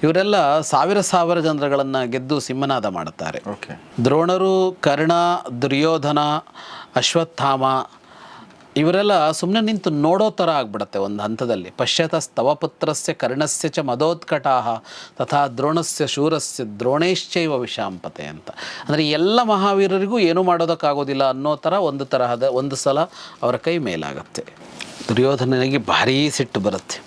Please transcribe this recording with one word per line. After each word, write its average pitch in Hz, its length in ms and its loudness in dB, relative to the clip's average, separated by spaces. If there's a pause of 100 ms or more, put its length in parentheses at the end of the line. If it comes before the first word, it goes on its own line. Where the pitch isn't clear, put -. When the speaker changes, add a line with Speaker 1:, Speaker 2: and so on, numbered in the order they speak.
Speaker 1:
ಇವರೆಲ್ಲ 165 580 4
ಸಾವಿರ 160 400 2
ಸಾವಿರ 175 380 2
ಜನರುಗಳನ್ನ 139 640 0
ಗೆದ್ದು 131 360 -2
ಸಿಂಹನಾದ 131 460 -2
ಮಾಡ್ತಾರೆ. 92 680 -6
Speaker 2:
ಓಕೆ. - 300 -12 (240)
Speaker 1:
ದ್ರೋಣರು, 185 760 2
ಕರ್ಣ, 151 300 2 (500)
ದುರ್ಯೋಧನ, 147 580 2 (760)
ಅಶ್ವತ್ಥಾಮ 135 680 0 (1120)
ಇವರೆಲ್ಲ 175 540 4
ಸುಮ್ನೆ 185 300 0
ನಿಂತು 214 280 0
ನೋಡೋ 165 400 2
ಥರ 180 200 0
ಆಗ್ಬಿಡತ್ತೆ 107 500 -2
ಒಂದು 104 240 -4
ಹಂತದಲ್ಲಿ. 107 540 -4
"ಪಶ್ಯತಸ್ತವ 151 760 0
ಪುತ್ರಸ್ಯ 151 580 -4
ಕರ್ಣಸ್ಯ 139 560 -2
ಚ 151 100 -4
ಮದೋತ್ಕಟಾಹ 139 880 0 (500)
ತಥಾ 143 300 0
ದ್ರೋಣಸ್ಯ 147 600 -2
ಶೂರಸ್ಯ 143 560 -2
ದ್ರೋಣೇಶ್ಚೈವ 147 960 0
ವಿಶಾಂಪತೆ" 98 680 -6
ಅಂತ. 76 240 -16 (380)
ಅಂದ್ರೆ 151 220 2
ಎಲ್ಲ 190 340 4
ಮಹಾವೀರರಿಗೂ 196 760 2
ಏನೂ 175 240 4
ಮಾಡೋದಕ್ಕಾಗೋದಿಲ್ಲ 147 840 0
ಅನ್ನೋ 139 260 -2
ಥರ 160 180 -2
ಒಂದು 147 320 0
ತರಹದ, 123 380 0
ಒಂದು 135 320 0
ಸಲ 139 240 0 (440)
ಅವರ 120 120 0
ಕೈ 165 220 -2
ಮೇಲಾಗತ್ತೆ. 82 680 -6 (680)
ದುರ್ಯೋಧನನಿಗೆ 127 680 2
ಭಾರೀ 131 520 2
ಸಿಟ್ಟು 127 300 -2
ಬರುತ್ತೆ 95 460 -4